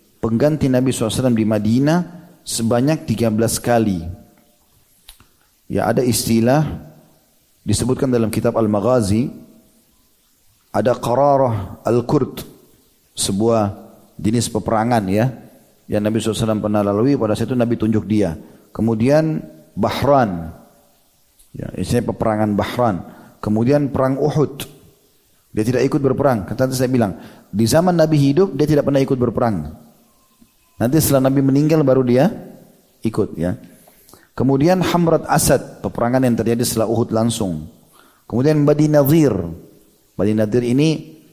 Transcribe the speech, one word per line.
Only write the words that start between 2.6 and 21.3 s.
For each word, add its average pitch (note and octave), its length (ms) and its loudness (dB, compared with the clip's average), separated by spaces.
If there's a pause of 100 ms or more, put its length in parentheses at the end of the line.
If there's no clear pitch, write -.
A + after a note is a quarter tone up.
tiga A2+ 240 0
belas A2+ 240 0
kali. G#2+ 480 0 (1700)
Ya, - 160 -2
ada A#2 160 0
istilah A#2+ 640 2 (960)
disebutkan B2 480 -2
dalam A2+ 240 0
kitab A#2 240 0
Al-Maghazi, A2 720 2 (1400)
ada A#2 240 0
Qararah B2+ 880 0
Al-Kurt, B2 560 -2 (720)
sebuah G#2 640 0 (400)
jenis A2 320 2
peperangan, A2 560 0
ya, G#2 240 0 (560)
yang G#2+ 160 -2
Nabi A2 160 -2
sallallahu A2 160 -2
alaihi A2+ 160 -2
wasallam G#2+ 160 -2
pernah G#2 160 2
lalui. G#2 400 2
Pada G#2+ 160 -2
saat A2+ 160 -4
itu B2 40 -2
Nabi A#2 200 0
tunjuk A2 320 -2
dia. G2+ 240 0 (400)
Kemudian C3+ 720 0 (320)
Bahran, G2+ 800 0 (960)